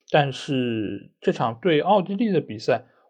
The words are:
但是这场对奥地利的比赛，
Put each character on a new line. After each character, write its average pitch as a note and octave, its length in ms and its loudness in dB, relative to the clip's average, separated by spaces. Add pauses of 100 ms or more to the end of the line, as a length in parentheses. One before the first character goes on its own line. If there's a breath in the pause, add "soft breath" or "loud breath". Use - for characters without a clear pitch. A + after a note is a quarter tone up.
但 C#3+ 220 2
是 A#2 880 -4
这 F#3+ 140 0
场 A#2 280 -4
对 D#3 200 2
奥 G3 200 4
地 G3 140 -6
利 A3 160 0
的 E3+ 80 2
比 G#2+ 180 -4
赛， A#2 280 0 (240 soft breath)